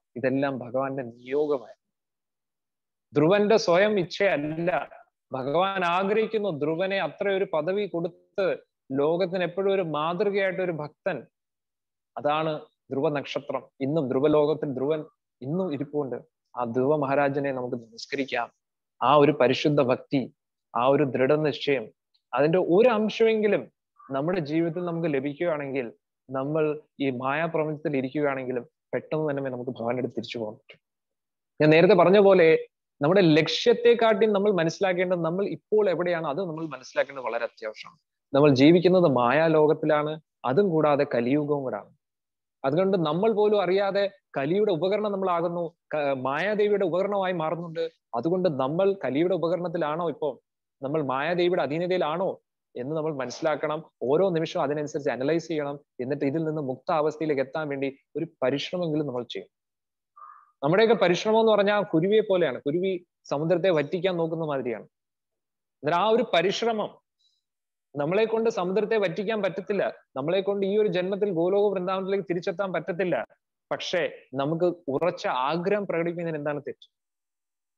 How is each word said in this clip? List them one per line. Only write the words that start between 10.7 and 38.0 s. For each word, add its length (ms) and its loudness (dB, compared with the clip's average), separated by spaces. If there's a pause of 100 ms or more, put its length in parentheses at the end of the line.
ഭക്തൻ. 560 -8 (880)
അതാണ് 440 -2 (300)
ധ്രുവ 180 -2
നക്ഷത്രം. 580 -6 (140)
ഇന്നും 260 -2
ധ്രുവലോകത്തിൽ 640 2
ധ്രുവൻ 360 -4 (360)
ഇന്നും 320 -4
ഇരിപ്പുണ്ട്. 420 -6 (420)
ആ 60 -4
ധ്രുവ 320 0
മഹാരാജനെ 560 0
നമുക്ക് 240 -6
നമസ്കരിക്കാം. 760 -8 (520)
ആ 120 4
ഒരു 160 6
പരിശുദ്ധ 500 2
ഭക്തി, 520 -2 (420)
ആ 120 0
ഒരു 160 4
ദൃഢനിശ്ചയം, 880 0 (420)
അതിന്റെ 240 2
ഒരു 320 4
അംശമെങ്കിലും 840 0 (400)
നമ്മുടെ 280 -2
ജീവിതത്തിൽ 460 -2
നമുക്ക് 280 -2
ലഭിക്കുകയാണെങ്കിൽ, 800 -4 (380)
നമ്മൾ 500 -2 (180)
ഈ 100 0
മായാപ്രപഞ്ചത്തിൽ 880 -2
ഇരിക്കുകയാണെങ്കിലും 680 -2 (280)
പെട്ടെന്ന് 380 -4
തന്നെ 200 -4
നമുക്ക് 200 -8
ഭഗവാന്റെ 300 -4
അടുത്ത് 140 -6
തിരിച്ചു 220 -8
പോകാൻ 160 -6
പറ്റും. 260 -20 (840)
ഞാൻ 80 6
നേരത്തെ 240 8
പറഞ്ഞ 260 8
പോലെ 480 6 (340)
നമ്മുടെ 200 4
ലക്ഷ്യത്തെക്കാട്ടി 1040 4
നമ്മൾ 260 2
മനസ്സിലാക്കേണ്ടത് 720 0
നമ്മൾ 200 -2
ഇപ്പോൾ 440 0
എവിടെയാണ്, 380 -2
അത് 120 -4
നമ്മൾ 280 -8
മനസ്സിലാക്കേണ്ടത് 560 -6
വളരെ 200 -4
അത്യാവശ്യമാണ്. 540 -12 (380)